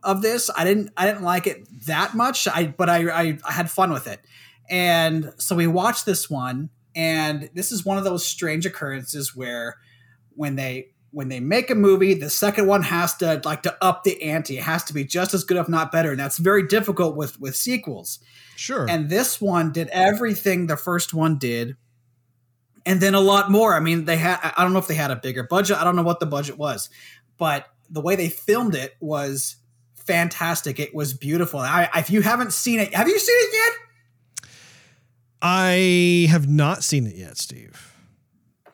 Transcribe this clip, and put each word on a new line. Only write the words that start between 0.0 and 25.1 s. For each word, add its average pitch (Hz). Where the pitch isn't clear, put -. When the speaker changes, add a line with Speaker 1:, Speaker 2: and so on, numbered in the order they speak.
Speaker 1:
of 190
this. 226
I 165
didn't, 202
I 185
didn't 202
like 180
it -
that 160
much. 247
I, 170
but 175
I, 170
I, 160
I 147
had 151
fun 190
with 135
it. 101
And 165
so -
we 170
watched 185
this 190
one, 131
and 156
this 185
is 185
one 196
of 196
those 180
strange 165
occurrences 135
where 120
when 143
they, 131
when 135
they 127
make 220
a 247
movie, 196
the 151
second 208
one 196
has 170
to, 160
like, 151
to -
up 185
the 185
ante. 151
It -
has 165
to -
be 143
just 175
as 185
good, 180
if 170
not 160
better. 165
And 135
that's 139
very 190
difficult 180
with, 147
with 135
sequels. 156
Speaker 2:
Sure. 240
Speaker 1:
And 156
this 214
one 175
did 165
everything 196
the 156
first 175
one 160
did, 120
and 180
then 196
a 196
lot 196
more. 214
I 156
mean, 165
they 160
had, 170
I 165
don't 185
know 190
if 180
they 156
had 143